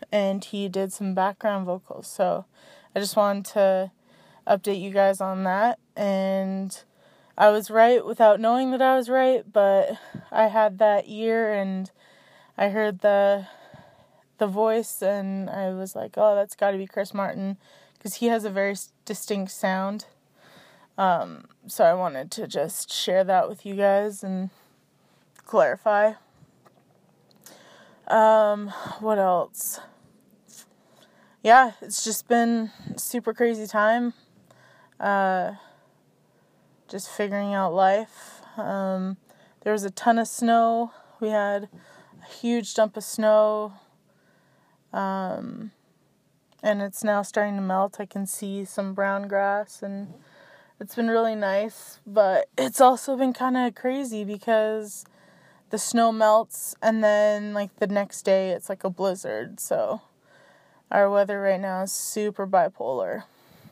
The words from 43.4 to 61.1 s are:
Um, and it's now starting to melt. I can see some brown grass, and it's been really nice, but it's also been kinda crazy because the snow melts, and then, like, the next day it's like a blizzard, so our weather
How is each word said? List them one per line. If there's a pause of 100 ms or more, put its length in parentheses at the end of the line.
Um, (880)
and
it's
now
starting
to
melt.
I
can
see
some
brown
grass,
and (640)
it's
been
really
nice,
but (100)
it's
also
been
kinda
crazy
because (680)
the
snow
melts,
and
then,
like,
the
next
day
it's
like
a
blizzard,
so (880)
our
weather